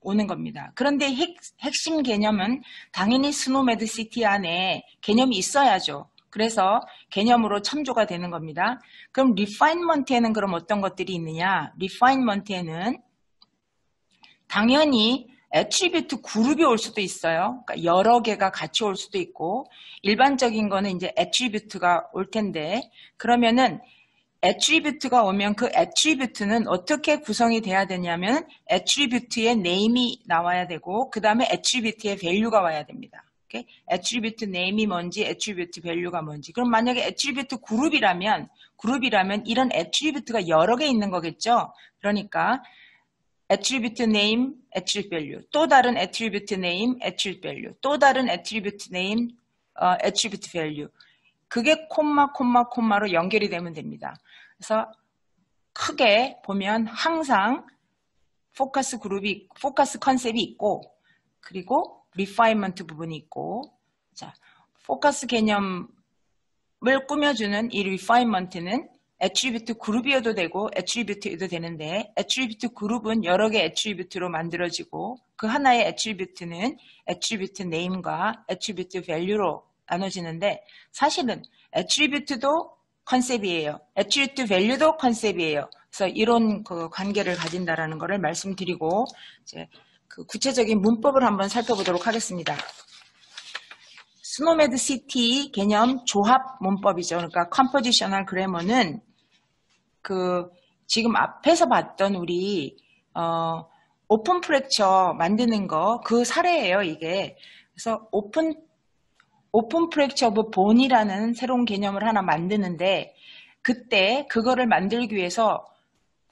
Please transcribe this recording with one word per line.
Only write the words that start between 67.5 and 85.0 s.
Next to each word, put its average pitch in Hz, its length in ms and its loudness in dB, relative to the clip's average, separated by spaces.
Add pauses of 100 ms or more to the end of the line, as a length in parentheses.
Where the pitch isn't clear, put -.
이 202 120 -2
리파인먼트는 190 1080 0 (320)
애트리뷰트 226 540 -4
그룹이어도 226 580 -2
되고 190 420 -4
애트리뷰트여도 196 720 -6
되는데 170 720 -8
애트리뷰트 247 560 -4
그룹은 214 500 -4
여러 190 260 2
개 214 140 0
애트리뷰트로 180 640 -6
만들어지고 170 880 -6 (180)
그 220 120 -6
하나의 247 400 4
애트리뷰트는 180 920 -6 (300)
애트리뷰트 185 560 -6
네임과 175 840 -4
애트리뷰트 185 540 -8
밸류로 180 600 -2 (240)
나눠지는데 175 760 -4 (280)
사실은 269 520 -2 (320)
attribute도 285 1000 -2 (300)
컨셉이에요. 202 720 -2 (180)
attribute 262 500 0
value도 254 500 4
컨셉이에요. 180 720 0 (200)